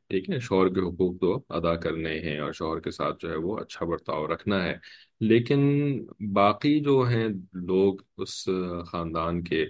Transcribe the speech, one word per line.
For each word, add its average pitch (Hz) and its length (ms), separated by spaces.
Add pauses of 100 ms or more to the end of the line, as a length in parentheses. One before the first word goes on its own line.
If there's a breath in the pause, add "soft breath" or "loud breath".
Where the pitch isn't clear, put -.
(100)
ठीक 95 200
है, 143 100
शौहर 95 280
के 92 120
हुकूक 90 400
तो 95 300
अदा 85 260
करने 80 420
हैं 78 220
और 73 140
शौहर 80 260
के - 100
साथ 76 240
जो 85 140
है, 82 80
वो 90 200
अच्छा - 300
बर्ताव 78 460
रखना 95 300
है। 82 180 (420 loud breath)
लेकिन 120 380 (640)
बाकी 104 580
जो 139 220
हैं 117 260 (260)
लोग 95 500 (140)
उस - 260 (480)
ख़ानदान 85 500
के, 80 280